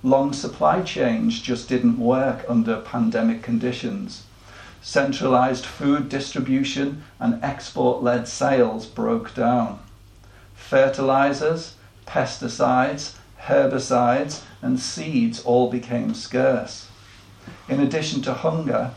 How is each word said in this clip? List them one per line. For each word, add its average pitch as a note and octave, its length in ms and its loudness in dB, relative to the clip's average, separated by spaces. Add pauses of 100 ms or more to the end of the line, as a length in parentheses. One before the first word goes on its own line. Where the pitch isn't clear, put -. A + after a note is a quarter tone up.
Long C3+ 320 4
supply - 480 0
chains A2+ 580 0
just - 300 -6
didn't A#2+ 300 2
work B2+ 500 0
under A2+ 280 2
pandemic A2+ 680 0
conditions. A2+ 800 -4 (580)
Centralized C3 840 0
food C#3+ 440 0
distribution C#3 920 -2 (160)
and A#2 240 0
export-led B2 840 0
sales B2 600 0
broke A2+ 480 -4
down. A#2+ 440 0 (760)
Fertilizers, C#3 1200 2 (320)
pesticides, B2+ 1080 -2 (260)
herbicides, C3+ 1000 2 (220)
and B2+ 160 0
seeds C3+ 640 -2
all B2 260 4
became A#2+ 460 -4
scarce. B2+ 720 -2 (840)
In C3+ 100 0
addition C#3+ 440 0
to C3+ 100 -2
hunger C3 640 -2